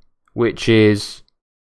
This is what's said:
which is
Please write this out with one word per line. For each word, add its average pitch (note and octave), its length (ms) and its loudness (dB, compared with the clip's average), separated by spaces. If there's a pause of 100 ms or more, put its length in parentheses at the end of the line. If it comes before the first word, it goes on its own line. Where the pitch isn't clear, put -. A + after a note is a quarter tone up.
(320)
which - 360 -4
is G#2+ 540 0 (520)